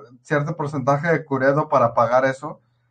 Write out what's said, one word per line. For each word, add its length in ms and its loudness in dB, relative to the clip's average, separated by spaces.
cierto 340 -4
porcentaje 560 -2
de 140 0
Curedo 440 0
para 240 2
pagar 320 2
eso. 340 -6